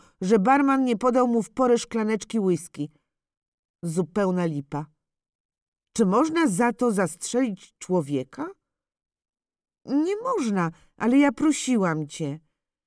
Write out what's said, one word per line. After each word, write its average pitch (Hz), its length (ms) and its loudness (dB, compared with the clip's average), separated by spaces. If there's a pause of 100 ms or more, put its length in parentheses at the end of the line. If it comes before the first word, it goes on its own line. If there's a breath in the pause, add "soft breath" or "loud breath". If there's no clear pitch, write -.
(200 soft breath)
że 190 180 4
barman 269 460 4
nie 247 120 0
podał 247 320 2
mu 233 140 0
w - 80 -10
porę 247 280 2
szklaneczki 220 640 -4
whisky.” 165 500 -2 (920)
Zupełna 180 640 -2
lipa. 147 400 -6 (1080)
Czy 226 100 4
można 311 400 2
za 240 260 0
to 240 200 0
zastrzelić 202 880 -4
człowieka? 147 680 -4 (1400)
Nie 320 320 -2
można, 254 540 -2 (260 soft breath)
ale 240 220 2
ja 285 140 4
prosiłam 202 760 -2
cię. 151 320 -8 (460)